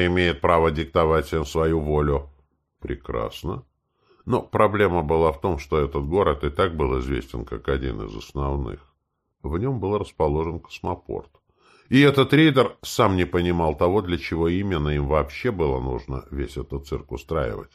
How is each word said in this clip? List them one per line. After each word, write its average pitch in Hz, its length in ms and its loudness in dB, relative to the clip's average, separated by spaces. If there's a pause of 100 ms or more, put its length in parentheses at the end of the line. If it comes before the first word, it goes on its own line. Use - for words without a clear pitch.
имеет 87 340 2
право 82 300 4
диктовать 80 560 0
всем 80 180 -2
свою 80 360 0
волю. 73 500 0 (500)
Прекрасно. 67 840 -8 (640)
Но - 160 0
проблема 101 600 2
была 80 300 2
в - 80 -10
том, 90 180 -2
что 78 200 -2
этот 71 260 -2
город 80 400 0
и 71 60 -2
так 85 260 -2
был 65 240 0
известен 62 440 -6
как - 240 -10
один 64 340 -4
из 52 120 -12
основных. 69 680 -6 (600)
В 76 140 -6
нем 120 240 -4
был 101 160 -2
расположен 80 640 -2
космопорт. - 720 -10 (580)
И 127 120 6
этот 139 340 6
рейдер 143 480 6
сам 104 340 2
не 90 80 4
понимал 85 500 2
того, 92 280 2
для 87 160 -2
чего 82 300 -2
именно 90 420 0
им 73 160 0
вообще 73 440 -2
было 76 300 0
нужно 65 500 -6
весь 69 280 -8
этот 69 280 -10
цирк 67 240 -8
устраивать. 60 640 -6